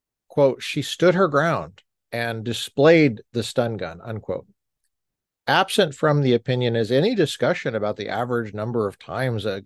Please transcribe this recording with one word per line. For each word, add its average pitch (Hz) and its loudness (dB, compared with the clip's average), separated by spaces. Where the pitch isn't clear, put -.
Quote, 139 2
"She - -6
stood 170 2
her 185 2
ground 143 -2
and 117 -4
displayed 135 4
the 117 -4
stun 117 -4
gun," 90 -10
unquote. 110 -10
Absent 165 2
from 147 2
the 131 4
opinion 123 0
is 113 0
any 170 2
discussion 151 -2
about 104 -2
the 104 -10
average 117 -4
number 107 -2
of 95 -10
times 113 -4
a 98 -6